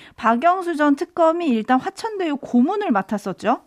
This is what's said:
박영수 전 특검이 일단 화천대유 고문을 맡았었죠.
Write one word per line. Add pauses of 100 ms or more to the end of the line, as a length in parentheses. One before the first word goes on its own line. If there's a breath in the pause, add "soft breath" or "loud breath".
(180 loud breath)
박영수
전
특검이
일단
화천대유
고문을
맡았었죠.